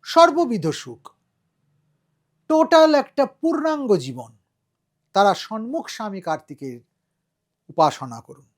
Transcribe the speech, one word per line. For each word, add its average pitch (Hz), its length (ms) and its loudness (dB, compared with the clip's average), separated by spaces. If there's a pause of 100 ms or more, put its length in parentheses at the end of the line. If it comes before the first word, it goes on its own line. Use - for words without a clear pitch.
সর্ববিধ 294 600 2 (160)
সুখ, 120 200 -18 (1500)
টোটাল 311 420 6 (120)
একটা 277 200 -4 (160)
পূর্ণাঙ্গ 311 500 -2 (160)
জীবন, 120 260 -14 (840)
তারা 202 160 4 (120)
ষণ্মুখ 233 420 -10 (100)
স্বামী 196 320 -10
কার্তিকের 143 500 -10 (960)
উপাসনা 135 560 0
করুন। - 200 -20 (100)